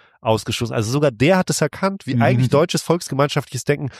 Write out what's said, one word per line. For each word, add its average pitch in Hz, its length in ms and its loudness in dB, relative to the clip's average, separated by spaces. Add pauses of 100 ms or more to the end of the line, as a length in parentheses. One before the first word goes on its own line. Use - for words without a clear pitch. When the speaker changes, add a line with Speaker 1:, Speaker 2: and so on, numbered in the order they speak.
(220)
Speaker 1:
ausgestoßen. 113 540 -2
Also 113 160 -2
sogar 147 220 2
der 143 260 2
hat 185 100 0
es - 120 -2
erkannt, 196 460 -4
wie 131 100 -2
Speaker 2:
Mhm. 120 60 4
Speaker 1:
eigentlich 127 280 4
deutsches 160 320 2
volksgemeinschaftliches 143 800 -2
Denken 147 360 -2